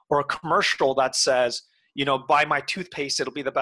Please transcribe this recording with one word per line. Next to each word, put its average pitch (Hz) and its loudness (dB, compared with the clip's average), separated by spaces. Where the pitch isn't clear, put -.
or 143 4
a 139 -2
commercial 160 0
that 131 0
says, 123 0
you 139 0
know, 135 2
buy 147 2
my 147 -2
toothpaste, 143 -6
it'll 127 -4
be 147 -8
the 131 -4